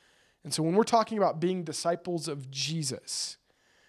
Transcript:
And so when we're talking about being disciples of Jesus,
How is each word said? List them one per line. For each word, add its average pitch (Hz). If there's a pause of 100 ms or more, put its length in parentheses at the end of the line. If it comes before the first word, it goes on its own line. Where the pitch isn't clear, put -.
(440)
And 151
so 156
when 165
we're 220
talking 220
about 160
being 180
disciples 170
of 139
Jesus, 135 (520)